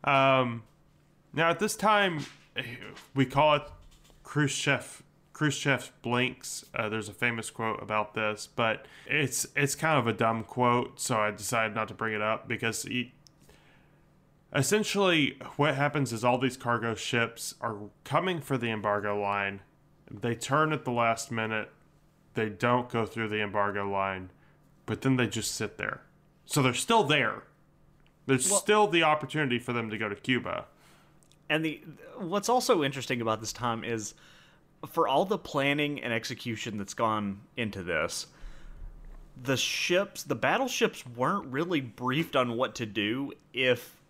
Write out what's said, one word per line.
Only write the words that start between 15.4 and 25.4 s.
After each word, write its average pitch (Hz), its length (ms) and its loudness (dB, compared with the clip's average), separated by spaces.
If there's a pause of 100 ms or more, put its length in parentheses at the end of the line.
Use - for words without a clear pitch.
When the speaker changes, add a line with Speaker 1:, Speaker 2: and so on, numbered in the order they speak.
Speaker 1:
what 143 200 2
happens 139 360 0
is 113 140 -2
all 123 100 6
these 127 220 0
cargo 117 360 0
ships - 680 -2
are 113 140 -4 (280)
coming 170 340 0
for 139 200 -2
the 117 100 -2
embargo 104 500 0
line. 101 420 0 (500)
They 113 240 -4
turn 151 400 0
at 135 100 -6
the 127 80 -2
last 117 400 2
minute. 110 380 -2 (640)
They 110 160 0
don't 123 400 2
go 113 160 0
through 110 220 -4
the 107 120 -2
embargo 101 500 0
line, 98 380 -2 (560)
but 107 160 -4
then 131 160 2
they 123 100 2
just 107 280 -4